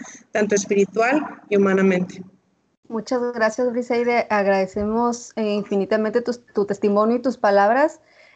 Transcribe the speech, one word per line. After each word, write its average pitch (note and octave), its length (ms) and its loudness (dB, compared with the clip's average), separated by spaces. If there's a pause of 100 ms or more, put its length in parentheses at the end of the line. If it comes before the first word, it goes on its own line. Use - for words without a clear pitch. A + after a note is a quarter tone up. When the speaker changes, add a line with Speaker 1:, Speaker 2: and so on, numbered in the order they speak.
(340)
Speaker 1:
tanto G#3 240 0
espiritual G#3 680 0 (240)
y G3+ 80 2
humanamente. F#3+ 680 2 (640)
Speaker 2:
Muchas A#3 320 -4 (120)
gracias, A#3 380 0
Briseide. A#3+ 580 0
Agradecemos, G#3 1080 -2
eh, G#3+ 160 -2
infinitamente G#3 680 -2
tu, A#3+ 120 -4
tu - 340 -4
testimonio G#3 520 0
y A#3+ 40 -8
tus B3 140 -2
palabras. A3 640 2 (360)